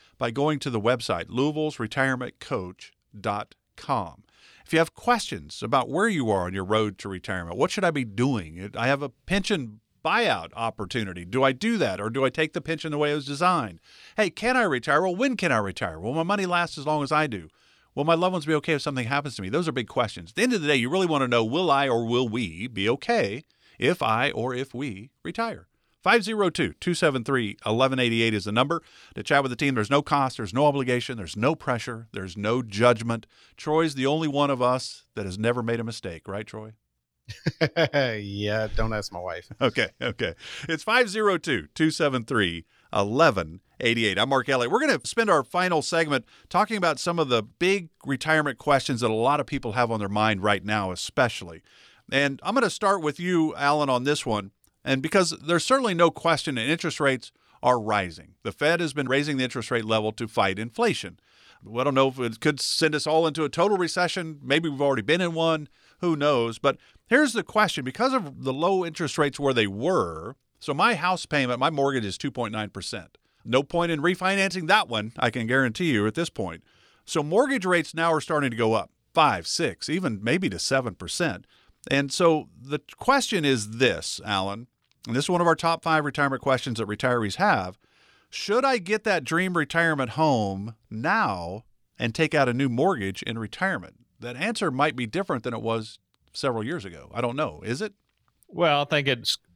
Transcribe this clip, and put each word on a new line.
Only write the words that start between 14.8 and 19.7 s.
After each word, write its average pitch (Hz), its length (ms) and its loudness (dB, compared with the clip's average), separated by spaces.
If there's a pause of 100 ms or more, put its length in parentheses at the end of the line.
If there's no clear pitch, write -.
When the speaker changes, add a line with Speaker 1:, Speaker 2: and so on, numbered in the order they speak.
Speaker 1:
Well, 185 140 0
when 254 220 0
can 160 160 0
I 117 60 4
retire? 95 420 -4
Will 226 120 -4
my 160 100 0
money 196 220 0
last 175 320 0
as 139 80 -8
long 151 160 2
as 139 120 -2
I 156 120 4
do? 95 220 -8 (480)
Will 147 80 -2
my 160 100 6
loved 180 200 2
ones 160 120 -4
be 156 100 2
okay 156 180 0
if 143 80 0
something 131 260 -2
happens 143 300 -2
to - 40 -8
me? 92 60 -6
Those 165 220 0
are - 20 -4